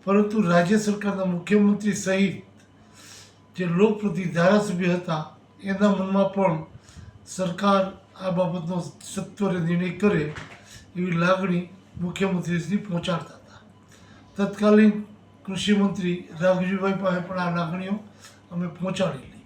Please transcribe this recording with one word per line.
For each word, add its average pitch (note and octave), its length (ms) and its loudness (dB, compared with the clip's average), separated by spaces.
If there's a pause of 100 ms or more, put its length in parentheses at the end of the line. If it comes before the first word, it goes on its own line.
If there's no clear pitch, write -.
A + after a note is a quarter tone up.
પરંતુ G#3 380 2
રાજ્ય F3 360 4
સરકારના G3+ 480 -2
મુખ્યમંત્રી G3+ 680 2
સહિત F#3+ 420 0 (1200)
જે F3+ 100 -2
લોકપ્રતિનિધિ F#3 640 2
ધારાસભ્ય F3+ 640 2
હતા, E3+ 300 -4 (400)
એના G3 260 0
મનમાં F#3+ 440 0
પણ F#3 220 2 (720)
સરકાર F#3+ 560 0 (380)
આ F#3 100 -4
બાબતનો F3 460 -2 (260)
સત્વરે F3+ 560 -4
નિર્ણય F3 400 -2
કરે F3 240 2 (720)
એવી F3+ 160 -2
લાગણી F3+ 580 0 (320)
મુખ્યમંત્રીશ્રી F3 760 -2
પહોંચાડતા E3+ 600 -6
હતા. - 240 -20 (760)
તત્કાલીન G#3 560 6 (520)
કૃષિમંત્રી F#3+ 720 0 (240)
રાઘજીભાઈ F#3 600 0
પાસે F3+ 200 -2
પણ F3+ 180 -8
આ F3 180 -2
લાગણીઓ F#3 380 -4 (560)
અમે F3 160 -4
પહોંચાડેલી. E3+ 800 -6